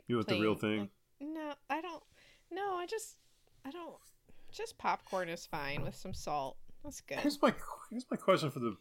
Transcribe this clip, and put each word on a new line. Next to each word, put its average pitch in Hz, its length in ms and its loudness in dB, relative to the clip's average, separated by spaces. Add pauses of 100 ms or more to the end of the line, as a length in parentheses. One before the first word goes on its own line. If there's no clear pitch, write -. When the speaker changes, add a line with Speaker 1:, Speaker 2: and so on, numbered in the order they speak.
Speaker 1:
You 120 100 4
want 110 120 2
the 107 100 4
real 107 160 6
Speaker 2:
plain, 107 160 2
Speaker 1:
thing? 107 80 2
Speaker 2:
like, 101 100 -2 (460)
no, 302 180 -4 (160)
I 302 120 0
don't. 330 220 -8 (480)
No, 381 240 -2
I 349 100 -2
just, 427 320 -6 (480)
I 269 60 -8
don't. 320 240 -10 (560)
Just - 260 -8
popcorn 185 500 0
is 170 180 -6
fine 143 380 -2
with - 120 -2
some 185 180 -8
salt. 143 420 -2 (280)
That's 285 180 -10
good. 269 180 -6
Speaker 1:
Here's 285 220 2
my, 254 120 8 (360)
here's 240 200 -6
my 254 60 0
question 165 360 6
for 143 80 -4
the 117 220 2